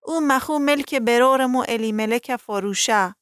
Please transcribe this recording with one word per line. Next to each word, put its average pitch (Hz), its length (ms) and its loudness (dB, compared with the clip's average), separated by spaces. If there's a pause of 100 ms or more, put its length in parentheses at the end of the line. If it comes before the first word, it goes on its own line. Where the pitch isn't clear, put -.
او 320 180 -4
مخو 285 380 0
ملک 285 360 0
برارمو 254 720 2
الیملک 220 680 -2
فروشه. 202 840 -2